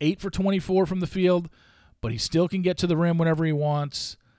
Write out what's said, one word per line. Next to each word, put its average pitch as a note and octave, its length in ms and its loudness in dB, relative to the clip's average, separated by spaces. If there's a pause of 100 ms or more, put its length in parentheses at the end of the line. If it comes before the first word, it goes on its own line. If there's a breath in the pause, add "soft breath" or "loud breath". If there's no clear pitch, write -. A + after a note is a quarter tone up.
eight D3+ 180 0
for G3 100 -4
twenty-four F#3+ 560 0
from F#3 140 -2
the E3+ 80 -2
field, F3+ 420 2 (520 soft breath)
but A2+ 100 -4
he A#2 60 -6
still E3+ 300 0
can F#3+ 140 -4
get F3+ 180 0
to F3+ 80 0
the E3+ 100 2
rim E3+ 200 2
whenever E3 280 2
he D#3 80 0
wants. D3 640 -4 (220)